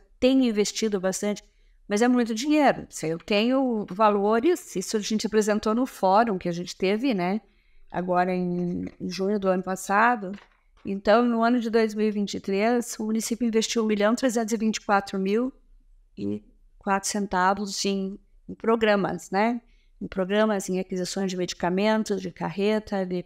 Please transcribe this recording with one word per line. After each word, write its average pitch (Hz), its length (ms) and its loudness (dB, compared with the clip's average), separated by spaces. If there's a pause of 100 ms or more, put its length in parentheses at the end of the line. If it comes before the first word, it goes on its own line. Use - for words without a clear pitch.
(200)
tem 262 280 4
investido 208 520 0
bastante, 190 440 -4 (440)
mas 208 140 0
é 240 60 6
muito 240 280 2
dinheiro. 285 540 2
Se - 180 -8
eu 165 100 -2
tenho 233 720 0
valores, 214 840 2
isso 190 220 -2
a - 20 -2
gente 214 260 -2
apresentou 214 480 2
no 247 120 0
fórum 196 520 2
que 175 120 -6
a - 20 0
gente 175 240 -8
teve, 220 380 0
né? 190 280 -2 (480)
Agora 180 460 0
em, 180 500 -2 (140)
em 185 100 -8
junho 190 300 -2
do 190 80 -2
ano 185 160 2
passado. 202 680 0 (520)
Então, 202 380 4
no 233 200 2
ano 240 160 2
de 226 100 -4
dois 220 260 2
mil 214 120 2
e 214 40 0
vinte 202 220 -2
e 190 80 -6
três, 220 580 0
o 220 60 -4
município 220 420 -2
investiu 220 360 0
um 220 40 0
milhão 214 260 2
trezentos 233 400 0
e 226 40 0
vinte 220 200 0
e - 40 -12
quatro 196 360 0
mil 208 340 0 (640)
e 104 280 -6 (340)
quatro 196 320 -2
centavos 196 720 0
em, 196 360 -2 (280)
em 185 60 -12
programas, 208 800 0
né? 226 280 0 (400)
Em 185 80 -8
programas, 202 600 0
em 185 100 -2
aquisições 185 520 -4
de 180 60 -6
medicamentos, 196 840 0
de 185 100 -8
carreta, 196 720 -2
de 180 220 -4